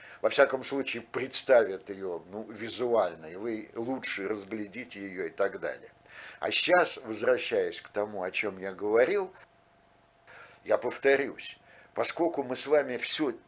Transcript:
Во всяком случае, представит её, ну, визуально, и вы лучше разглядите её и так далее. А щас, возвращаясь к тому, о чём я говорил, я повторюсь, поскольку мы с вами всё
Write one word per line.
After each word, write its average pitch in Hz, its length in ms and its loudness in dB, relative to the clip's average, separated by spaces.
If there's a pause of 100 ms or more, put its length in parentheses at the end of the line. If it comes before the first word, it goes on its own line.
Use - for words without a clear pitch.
(220)
Во 113 80 4
всяком 135 340 4
случае, 131 400 -4
представит 117 880 2
её, 92 420 -6
ну, 107 180 -8
визуально, 104 800 0
и 85 80 -14
вы 107 400 -6
лучше 117 520 -4
разглядите 104 720 -8
её 92 280 -6
и - 20 -4
так 95 300 -2
далее. 69 320 -6 (480)
А 95 100 -2
щас, 160 560 4
возвращаясь 110 760 0
к - 100 -18
тому, 104 340 -4
о 95 80 -4
чём 95 260 -4
я 95 160 -8
говорил, 127 580 2 (1300)
я 107 120 4
повторюсь, 127 800 0 (360)
поскольку 151 500 0
мы 127 120 -4
с - 120 -6
вами 135 300 2
всё 135 360 -2 (140)